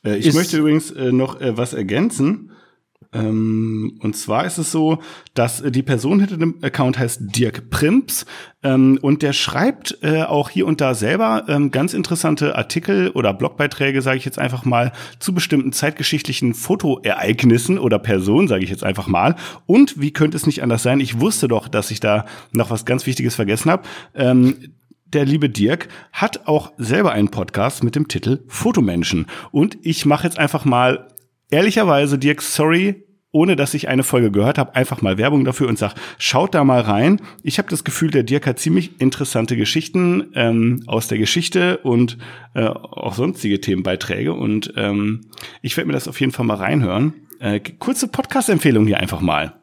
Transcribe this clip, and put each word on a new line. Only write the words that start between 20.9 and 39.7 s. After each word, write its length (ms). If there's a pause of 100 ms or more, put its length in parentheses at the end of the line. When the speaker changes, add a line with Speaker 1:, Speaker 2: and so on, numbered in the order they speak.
Speaker 1:
Ich 200
wusste 280
doch, 220
dass 200
sich 120
da 240 (260)
noch 200
was 140
ganz 200
Wichtiges 300
vergessen 360
hab. 160 (280)
Ähm, 580 (320)
der 200
liebe 240
Dirk 380 (240)
hat 360
auch 300
selber 360
einen 180
Podcast 540
mit 100
dem 140
Titel 380
Fotomenschen. 800 (240)
Und 320
ich 220
mach 200
jetzt 120
einfach 280
mal, 420 (420)
ehrlicherweise, 720
Dirk, 220
sorry, 640 (260)
ohne 240
dass 180
ich 140
eine 160
Folge 280
gehört 260
hab, 180
einfach 260
mal 160
Werbung 280
dafür 240
und 80
sag, 160 (240)
schaut 380
da 100
mal 160
rein. 400 (200)
Ich 160
hab 120
das 160
Gefühl, 260
der 120
Dirk 240
hat 120
ziemlich 400
interessante 560
Geschichten, 800